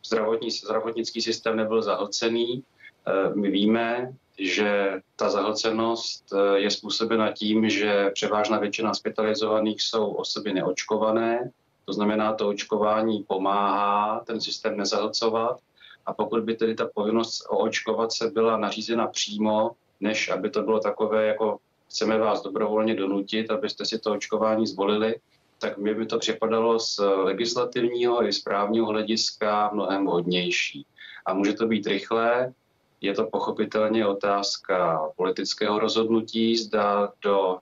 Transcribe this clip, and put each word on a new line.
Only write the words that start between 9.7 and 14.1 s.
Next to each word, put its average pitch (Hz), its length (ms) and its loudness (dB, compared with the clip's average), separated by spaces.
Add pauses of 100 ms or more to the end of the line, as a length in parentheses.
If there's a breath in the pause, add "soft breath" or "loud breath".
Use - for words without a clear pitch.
jsou 104 320 0
osoby 101 400 -4
neočkované, 110 1000 0 (340)
to 98 80 -6
znamená, 107 400 2
to 107 140 -2
očkování 107 800 0
pomáhá 101 1000 2